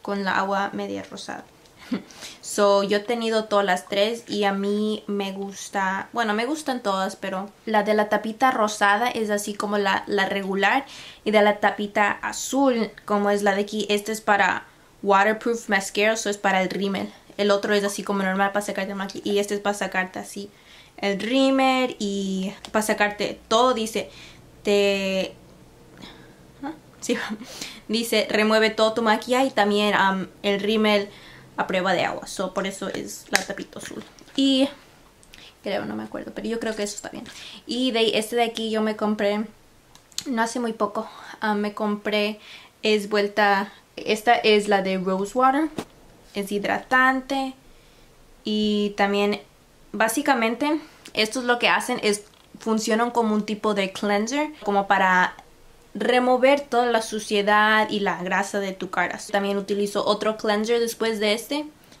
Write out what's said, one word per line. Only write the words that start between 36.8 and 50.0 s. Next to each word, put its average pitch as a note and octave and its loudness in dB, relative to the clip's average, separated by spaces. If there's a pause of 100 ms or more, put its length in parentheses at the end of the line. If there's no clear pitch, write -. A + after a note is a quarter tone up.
eso G#3 -6
está - -12
bien. - -14 (420)
Y B3+ 0
de A3+ 2
este A3 -2
de A#3 4
aquí A3+ -2
yo A3 0
me G#3+ 0
compré, G#3+ 0 (800)
no A3+ -2
hace A#3 -2
muy A3+ -2
poco, A3 -4 (320)
ah, G#3+ 0
me G#3 -2
compré, G#3 -2 (420)
es G#3+ 2
vuelta, G3+ 2 (260)
esta A3+ 2
es G#3+ 4
la G3 4
de F#3+ -2
Rose F#3+ -2
Water, C4+ 4 (640)
es G3+ -4
hidratante C4 0 (920)
y G#3 0
también, G3+ 2 (520)
básicamente, A#3+ 0 (340)